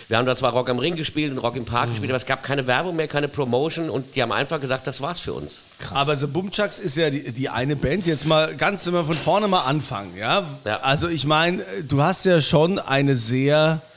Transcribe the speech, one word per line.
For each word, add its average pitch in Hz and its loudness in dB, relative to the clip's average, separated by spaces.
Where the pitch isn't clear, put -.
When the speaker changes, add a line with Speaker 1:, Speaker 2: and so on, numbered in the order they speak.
Speaker 1:
Wir 110 0
haben 123 2
da 127 2
zwar 123 0
Rock 123 0
am 123 0
Ring 165 0
gespielt 151 -2
und 127 -6
Rock 117 -2
im 123 -6
Park 120 0
Speaker 2:
Mhm. 117 -2
Speaker 1:
gespielt, 110 -4
aber 127 0
es 123 -6
gab - -2
keine 135 -2
Werbung 165 0
mehr, 156 0
keine 147 -2
Promotion 143 -2
und 131 -4
die 131 2
haben 113 0
einfach 143 -2
gesagt, 127 -4
das 135 -6
war's 165 -4
für - -6
uns. - -10
Speaker 2:
Krass. - -6
Speaker 3:
Aber 143 2
The 139 -2
Bumchucks 190 -2
ist 185 -2
ja 160 2
die, 139 -6
die 131 -4
eine 131 0
Band, 160 -2
jetzt 151 0
mal 156 4
ganz, 165 -2
wenn 175 -2
wir 175 2
von 160 0
vorne 180 2
mal 180 2
anfangen, 113 -4
ja? 139 0
Speaker 1:
Ja. 104 -2
Speaker 3:
Also 147 2
ich 143 -2
mein, 165 2
du 139 2
hast 175 2
ja 175 6
schon 165 4
eine 139 2
sehr 143 2